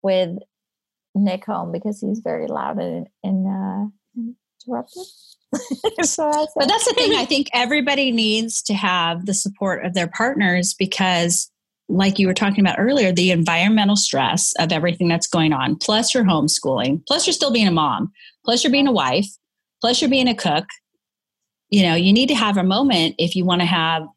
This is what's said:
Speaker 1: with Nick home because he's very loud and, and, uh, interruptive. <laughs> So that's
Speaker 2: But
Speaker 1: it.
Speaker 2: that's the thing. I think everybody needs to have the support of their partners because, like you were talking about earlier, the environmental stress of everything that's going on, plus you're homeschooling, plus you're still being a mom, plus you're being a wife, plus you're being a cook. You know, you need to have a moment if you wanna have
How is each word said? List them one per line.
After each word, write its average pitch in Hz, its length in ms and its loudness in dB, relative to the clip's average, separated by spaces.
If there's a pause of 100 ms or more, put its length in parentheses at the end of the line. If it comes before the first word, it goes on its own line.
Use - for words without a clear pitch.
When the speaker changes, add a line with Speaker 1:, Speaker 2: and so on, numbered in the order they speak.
Speaker 1:
with 185 340 0 (760)
Nick 196 300 0
home 175 260 -6
because 202 300 -6
he's 208 200 -4
very 160 280 -6
loud - 320 -6
and, 175 260 -8 (160)
and, 190 240 -2
uh, 196 760 -8 (440)
interruptive. 247 400 -10 (460)
<laughs> 339 520 -4
So 302 280 -2
that's 302 240 -2
Speaker 2:
But 277 80 0
Speaker 1:
it. 254 40 0
Speaker 2:
that's 440 180 0
the 480 80 0
thing. 480 200 2
I 254 120 -2
think 277 260 0
everybody 269 580 0
needs 220 520 -2
to 208 120 -2
have 180 520 -2
the 196 80 -2
support 196 500 -4
of 175 100 -4
their 175 140 -2
partners 190 680 0
because, 180 760 0 (400)
like 196 280 2
you 196 80 4
were 185 80 2
talking 202 260 0
about 190 180 2
earlier, 226 340 2
the 180 180 2
environmental 190 680 2
stress 135 600 0
of 165 140 0
everything 170 360 0
that's 165 180 0
going 156 260 2
on, 139 240 0
plus 220 380 0
you're 240 100 4
homeschooling, 147 840 0
plus 302 200 0
you're 359 80 0
still 277 180 -2
being 220 160 4
a 175 40 2
mom, 147 380 0 (360)
plus 240 180 0
you're 277 80 2
being 285 160 4
a 254 40 2
wife, 160 340 0 (560)
plus 240 180 0
you're 294 100 2
being 254 180 2
a 233 60 0
cook. 156 300 -2 (1040)
You 202 140 4
know, 170 120 4
you 180 200 4
need 254 140 2
to 294 60 0
have 208 220 0
a 185 80 0
moment 190 540 2
if 170 180 -2
you 180 80 0
wanna 175 220 2
have 160 380 0 (120)